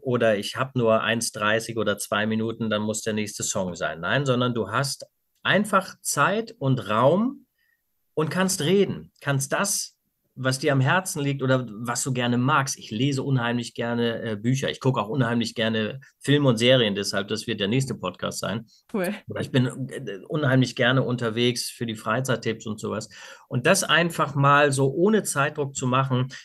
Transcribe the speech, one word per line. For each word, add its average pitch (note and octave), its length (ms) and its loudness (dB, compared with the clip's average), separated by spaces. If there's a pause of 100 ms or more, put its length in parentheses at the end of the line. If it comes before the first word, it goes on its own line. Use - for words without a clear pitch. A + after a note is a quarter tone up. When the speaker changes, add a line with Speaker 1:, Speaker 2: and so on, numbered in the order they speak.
Speaker 1:
oder A2+ 360 2
"Ich - 180 -6
hab C3 200 -4
nur A2+ 260 4
eins A2+ 300 -2
dreißig A2 460 0
oder G2+ 200 0
zwei G#2+ 280 -2
Minuten, A2 440 -2
dann G#2+ 120 0
muss G#2+ 200 -4
der A2 120 -4
nächste G#2+ 300 -4
Song F#2 320 -4
sein." D#2+ 260 -6
Nein, A#2+ 240 0
sondern B2 280 0
du G#2 160 -4
hast C3+ 360 -4 (380)
einfach F#3+ 580 0
Zeit F#3+ 580 -2
und B2+ 300 0
Raum E3 580 2 (640)
und D#3 160 -2
kannst F#3 320 0
reden, F3 500 2 (100)
kannst C#3 320 -2
das, - 440 -2 (380)
was C3 240 -2
dir D3+ 140 2
am C3+ 80 4
Herzen D#3+ 400 0
liegt C#3 220 -2
oder B2+ 260 2
was A#2 340 -6
du C#3 100 -4
gerne A#2+ 240 0
magst. C#3 400 2
Ich - 140 -18
lese C3 320 0
unheimlich A#2+ 500 -2
gerne, A#2 480 -2
äh, A2 160 -6
Bücher. A#2+ 320 0
Ich - 100 -8
gucke B2+ 220 0
auch G2+ 80 -6
unheimlich A#2 460 -2
gerne A2 440 -2 (200)
Filme C#3 300 4
und A2 80 4
Serien, A#2 380 6
deshalb, G2+ 340 -2
das A2 180 -6
wird G#2+ 120 -4
der G2 80 0
nächste B2+ 280 0
Podcast F#2 440 -6
sein. G2+ 280 -4 (200)
Speaker 2:
Cool. G3 400 -4
Speaker 1:
Oder G#2+ 140 -6
ich C3+ 100 -8
bin, B2+ 160 4
äh, A2+ 600 -8
unheimlich C3 480 2
gerne C3+ 280 4
unterwegs A#2+ 640 0
für - 160 -8
die A2 100 -6
Freizeittipps A#2 720 -2
und G#2+ 140 -8
sowas. G#2+ 300 -6 (380)
Und B2+ 180 -4
das F#3+ 180 4
einfach D#3 520 2
mal C#3+ 360 6
so C3+ 220 2
ohne F#3+ 300 4
Zeitdruck C#3+ 520 -4
zu C3 120 -4
machen, B2+ 400 2 (180)